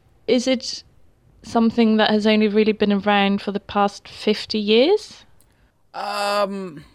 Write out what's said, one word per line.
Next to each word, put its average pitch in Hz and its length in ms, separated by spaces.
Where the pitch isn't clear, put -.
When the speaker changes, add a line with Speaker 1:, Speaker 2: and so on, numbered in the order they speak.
Speaker 1:
is 247 180
it 254 380
something 226 540
that 214 140
has 214 160
only 214 220
really 214 240
been 208 200
around 202 500
for - 100
the 202 80
past - 480
fifty - 500
years? 233 680
Speaker 2:
Um, 202 920